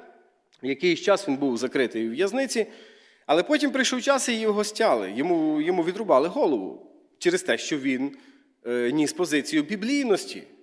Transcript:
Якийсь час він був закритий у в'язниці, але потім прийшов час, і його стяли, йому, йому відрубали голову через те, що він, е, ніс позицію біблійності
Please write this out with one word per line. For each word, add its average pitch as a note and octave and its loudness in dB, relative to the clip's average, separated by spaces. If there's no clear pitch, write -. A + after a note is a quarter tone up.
Якийсь C#3 0
час - 0
він C3+ 0
був C3+ 0
закритий A#2 0
у A2+ -6
в'язниці, G#3 -2
але E3 4
потім C#4+ 2
прийшов B3+ 0
час, C4+ 2
і A3+ 0
його G#3+ 2
стяли, C3 0
йому, D#3 0
йому E3+ 0
відрубали F3 2
голову E3+ -2
через F3 2
те, A#2 0
що - -4
він, C3+ -2
е, A#2+ 0
ніс D3+ 2
позицію D3+ 0
біблійності G#3+ -2